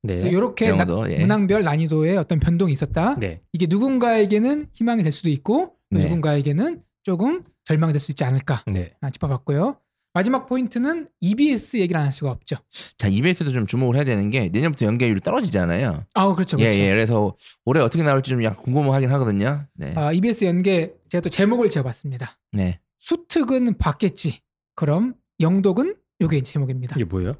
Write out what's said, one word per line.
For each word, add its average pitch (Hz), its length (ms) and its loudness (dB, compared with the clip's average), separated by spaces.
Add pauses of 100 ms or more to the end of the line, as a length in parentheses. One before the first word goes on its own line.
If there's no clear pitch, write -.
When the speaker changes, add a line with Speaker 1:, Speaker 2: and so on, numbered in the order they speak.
Speaker 1:
네. 95 140 -4
Speaker 2:
그래서 95 140 0
요렇게 220 380 0
Speaker 3:
영어도, 170 340 2
Speaker 2:
나-, - 80 -4
Speaker 3:
예. 151 80 0
Speaker 2:
문항별 202 440 2
난이도의 160 540 0
어떤 160 220 0
변동이 170 320 2
있었다. 165 480 0
Speaker 1:
네. 87 220 -6 (120)
Speaker 2:
이게 175 160 0
누군가에게는 233 1040 2
희망이 233 300 0
될 156 80 2
수도 160 180 -2
있고 233 440 0 (200)
또 - 60 2
Speaker 3:
네. 147 60 4
Speaker 2:
누군가에게는 156 760 0 (220)
조금 233 400 -2 (220)
절망이 160 280 2
될 143 60 0
수 143 120 -6
있지 139 120 -2
않을까. 135 420 0
Speaker 1:
네. 90 360 -4
Speaker 2:
아, 135 100 -6
짚어봤고요. 147 680 -2 (360)
마지막 247 340 0
포인트는 262 600 -4 (140)
이비에스 233 560 0
얘기를 175 240 0
안 143 60 0
할 135 40 0
수가 135 200 -6
없죠. - 260 -8 (400)
Speaker 3:
자, 101 100 0
이비에스도 143 440 2
좀 123 140 0
주목을 123 300 0
해야 147 80 2
되는 104 260 0
게 113 220 0
내년부터 131 340 0
연계율이 110 360 2
떨어지잖아요. 101 840 0 (120)
Speaker 2:
아, 196 200 2
그렇죠, 175 240 -2
Speaker 3:
예, 110 40 4
Speaker 2:
그렇죠. 107 180 4
Speaker 3:
예. 98 80 4
그래서 107 440 2 (300)
올해 139 180 2
어떻게 143 220 2
나올지 135 260 2
좀 123 140 0
약간 104 200 -2
궁금하긴 135 480 2
하거든요. 131 500 0 (120)
네. - 220 -8
Speaker 2:
아, 151 160 0
이비에스 208 340 0
연계 180 480 0 (140)
제가 175 140 -2
또 170 80 -4
제목을 220 400 2
지어봤습니다. 127 680 -6 (140)
Speaker 3:
네. 92 280 0 (200)
Speaker 2:
수특은 262 760 0
받겠지. - 640 -2 (340)
그럼 180 380 0 (260)
영독은? 196 560 2 (260)
요게 156 160 2
이제 131 140 -4
제목입니다. 131 460 -4
Speaker 1:
이게 113 80 0
뭐예요? 92 340 -4